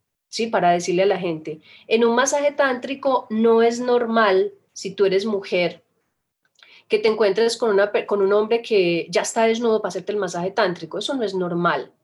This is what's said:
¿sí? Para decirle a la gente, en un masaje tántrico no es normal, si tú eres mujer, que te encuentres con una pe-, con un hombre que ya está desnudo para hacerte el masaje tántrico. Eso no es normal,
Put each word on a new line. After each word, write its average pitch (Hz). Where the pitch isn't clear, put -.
¿sí? -
Para 190
decirle 175
a 190
la 196
gente, 165
en 226
un 233
masaje 285
tántrico 269
no 226
es 233
normal, 226
si 180
tú 202
eres 190
mujer, 190
que 214
te 220
encuentres 220
con 233
una 202
pe-, -
con 202
un 196
hombre 214
que 175
ya 196
está 226
desnudo 226
para 208
hacerte 180
el 208
masaje 180
tántrico. 175
Eso 277
no 254
es 190
normal, 175